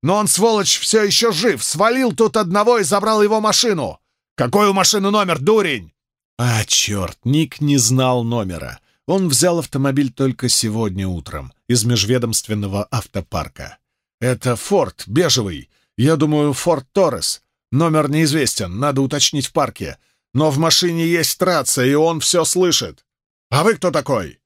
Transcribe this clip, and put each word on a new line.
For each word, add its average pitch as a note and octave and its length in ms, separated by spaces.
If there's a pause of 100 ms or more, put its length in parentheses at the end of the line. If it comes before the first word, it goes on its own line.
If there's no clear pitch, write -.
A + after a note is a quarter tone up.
Но F3 140
он, G#3 120
сволочь, G#3 500
всё G#3+ 260
ещё G#3 280
жив! E3+ 320
Свалил A#3 480
тут A3 240
одного G#3 420
и G3+ 60
забрал G#3 380
его G#3+ 180
машину! G#3 600 (340)
Какой G3+ 340
у G3 60
машины G3 360
номер, G3 280
дурень?" D3 560 (440)
А, A#2 260
чёрт, - 600
Ник D3 360
не C#3+ 180
знал B2+ 440
номера. F#2 580 (260)
Он F#3 220
взял E3+ 300
автомобиль C#3 540
только B2+ 360
сегодня G#2 600
утром D2+ 440 (160)
из A#2+ 160
межведомственного G#2+ 1040
автопарка. - 880 (420)
"Это B2 360
Форд, D3 500
бежевый. A2 640 (260)
Я D3 200
думаю, D3 360
Форд D3 400
Торрес. D#3 500 (300)
Номер D#3 380
неизвестен, C3+ 680
надо C3+ 220
уточнить C3+ 460
в - 60
парке. A#2 460 (360)
Но D3+ 160
в C3+ 80
машине E3 480
есть E3+ 340
рация, D3+ 460
и C#3 80
он D#3+ 260
всё E3+ 240
слышит. D#3 640 (420)
А C#3+ 160
вы A3 120
кто F3 140
такой?" B2+ 560